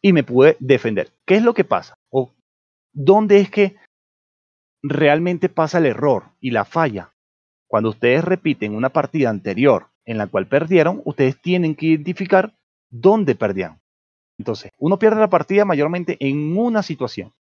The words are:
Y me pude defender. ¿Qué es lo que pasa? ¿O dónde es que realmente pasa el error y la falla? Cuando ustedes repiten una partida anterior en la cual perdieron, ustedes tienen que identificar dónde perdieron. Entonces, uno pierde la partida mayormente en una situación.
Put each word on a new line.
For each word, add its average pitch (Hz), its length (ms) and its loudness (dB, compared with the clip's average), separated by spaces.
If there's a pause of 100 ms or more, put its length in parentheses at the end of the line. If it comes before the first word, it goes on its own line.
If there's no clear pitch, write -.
Y 196 100 4
me 156 100 2
pude 135 380 4
defender. 120 500 0 (160)
¿Qué 190 100 4
es 220 60 2
lo 233 120 2
que 185 100 0
pasa? - 300 -4 (160)
¿O 131 220 -4 (600)
dónde 202 480 4
es 196 100 -2
que 196 260 -2 (1040)
realmente 156 680 0
pasa 165 300 -2
el 160 80 2
error 123 380 0 (140)
y 131 120 -8
la 104 160 -2
falla? 113 460 -4 (540)
Cuando 110 220 0
ustedes 123 360 0
repiten 156 500 -4
una 123 160 -4
partida 139 400 -2
anterior 107 580 0 (160)
en 113 140 -8
la 104 80 -4
cual 95 200 -4
perdieron, 160 600 0
ustedes 139 340 -2
tienen 175 340 -2
que 160 120 -6
identificar 185 680 0 (360)
dónde 165 440 2
perdieron. 95 460 -6 (580)
Entonces, - 400 -10
uno 185 200 0
pierde 220 220 2
la 208 100 2
partida 190 340 2
mayormente 170 560 -2
en 147 380 -4
una 226 240 -2
situación. 113 500 -10 (120)